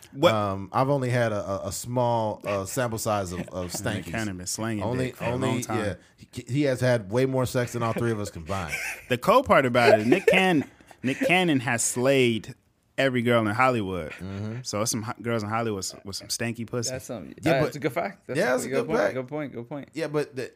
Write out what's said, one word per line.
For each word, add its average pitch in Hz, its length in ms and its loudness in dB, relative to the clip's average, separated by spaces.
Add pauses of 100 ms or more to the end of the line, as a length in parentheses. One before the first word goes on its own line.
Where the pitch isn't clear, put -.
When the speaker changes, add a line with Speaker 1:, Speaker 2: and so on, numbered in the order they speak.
(140)
Speaker 1:
What? 139 200 4
Speaker 2:
um, 98 400 0
I've 131 160 4
only 135 200 0
had 120 240 2
a, 101 160 -2
a, 92 180 -4
a 98 40 -4
small, 120 760 0
uh, 104 200 -2
sample 117 340 -4
size 101 340 0
of, 90 160 -6
of 87 260 -6
Speaker 1:
<laughs> 101 100 -8
And - 0 -
Nick 104 200 -4
Speaker 2:
stankies. 85 60 -10
Speaker 1:
Cannon 104 260 -4
been 90 100 -10
slinging 110 360 -4
Speaker 2:
Only, 127 240 -2
Speaker 1:
dick 123 100 -8
for - 80 -8
a 117 60 -2
Speaker 2:
only, 131 160 -2
Speaker 1:
long 123 140 0
time. 110 180 -4
Speaker 2:
yeah, 104 140 -2 (380)
he, - 160 -10
he 135 160 0
has 127 180 0
had 120 280 2
way 123 160 2
more 131 200 0
sex 120 280 -2
than 117 100 -2
all 113 100 0
three 117 180 0
of 107 80 -2
us 101 100 -6
combined. 85 440 -6 (180)
<laughs> - 180 -16
Speaker 1:
The 127 80 2
cold 240 280 4
part 160 200 4
about 120 340 6
it, 107 80 0
Nick 185 200 4
Cannon, 185 420 4 (340)
Nick 131 160 -2
Cannon 180 400 4
has 120 240 0
slayed 123 720 2 (420)
every 127 240 2
girl 117 260 4
in 101 60 0
Hollywood. 101 600 0
Speaker 2:
Mm-hmm. 98 500 -10
Speaker 1:
So 104 180 -4
it's 113 100 0
some 110 120 -4
hot 117 180 -10
girls 117 220 -2
in 101 60 -4
Hollywood 113 280 -2
with, - 180 -8 (100)
with 98 100 -10
some 101 140 -12
stanky 117 380 -4
pussy. 120 220 -4
Speaker 3:
That's 131 160 -8
some, 95 360 -12
Speaker 2:
Yeah, 160 100 2
Speaker 3:
uh, 135 80 4
Speaker 2:
but - 60 4
Speaker 3:
that's 139 100 -6
a 147 40 -10
good 143 140 -2
fact. 175 340 -6
That's 127 120 -2
Speaker 2:
yeah, 214 80 2
Speaker 3:
a 247 60 2
Speaker 2:
that's 254 120 0
a 226 40 -8
Speaker 3:
good 131 80 -4
Speaker 2:
good 135 100 0
Speaker 3:
point. 220 120 0
Speaker 2:
fact. 302 140 0
Speaker 3:
Good 175 140 -6
point. 147 260 -8
Good 117 160 -10
point. 143 240 -10
Speaker 2:
Yeah, 156 140 -4
but 147 280 -2
the, 123 200 -6